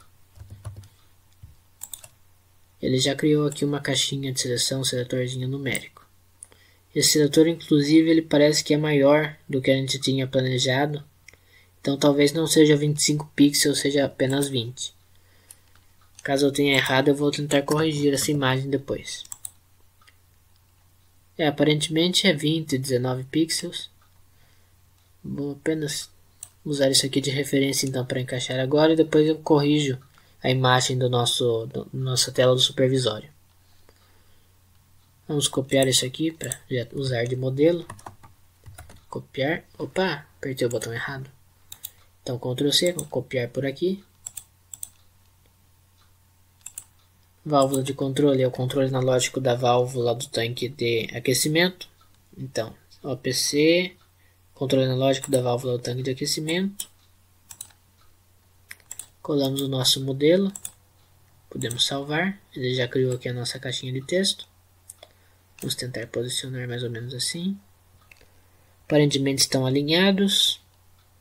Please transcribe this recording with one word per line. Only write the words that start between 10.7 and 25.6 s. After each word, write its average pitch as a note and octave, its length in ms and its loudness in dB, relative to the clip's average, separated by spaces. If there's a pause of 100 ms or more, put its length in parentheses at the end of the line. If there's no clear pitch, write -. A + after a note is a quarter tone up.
Então C#3 160 -2
talvez C#3+ 360 4
não D#3+ 140 0
seja D3+ 300 8
vinte D3 220 0
e - 40 -2
cinco D3 340 -2
pixels, C#3+ 420 2
seja C#3 260 0
apenas C#3 440 -2
vinte. B2+ 440 -8 (1300)
Caso C#3 240 2
eu C3 60 2
tenha C#3+ 220 2
errado, C3+ 340 2
eu C#3+ 60 4
vou D3 160 0
tentar C#3+ 320 -2
corrigir D3+ 500 0
essa C3+ 200 -2
imagem C3+ 360 0
depois. - 540 -6 (2250)
É, D#3+ 80 0
aparentemente D3+ 800 2
é F#3 60 6
vinte, D3+ 440 -2
dezenove B2+ 480 -2
pixels. D#3+ 640 -4 (1300)
Vou C#3+ 300 -8
apenas D3+ 580 -6 (540)